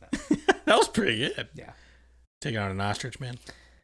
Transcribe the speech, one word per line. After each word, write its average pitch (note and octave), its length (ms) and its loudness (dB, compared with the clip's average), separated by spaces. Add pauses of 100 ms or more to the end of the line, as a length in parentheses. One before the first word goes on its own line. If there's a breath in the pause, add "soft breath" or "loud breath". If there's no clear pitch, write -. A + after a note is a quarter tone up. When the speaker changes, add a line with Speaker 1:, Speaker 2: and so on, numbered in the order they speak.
Speaker 1:
No. - 360 -2 (200)
Speaker 2:
<laughs> - 80 -18
That C#4 140 6
was G#4+ 100 6
pretty G#3 300 2
good. - 360 -4
Speaker 1:
Yeah. A#2 180 -16 (680 soft breath)
Speaker 2:
Taking A#2+ 180 -4
on G2 140 -2
an F#2+ 80 -4
ostrich, G#2 400 -4
man. B2 180 -10 (460 loud breath)